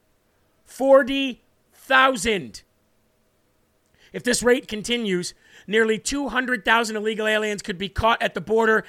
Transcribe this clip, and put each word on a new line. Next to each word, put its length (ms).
Forty 800
thousand. 920
If 120
this 180
rate 260
continues, 680
nearly 320
two 300
hundred 360
thousand 300
illegal 320
aliens 340
could 160
be 120
caught 320
at 120
the 80
border 480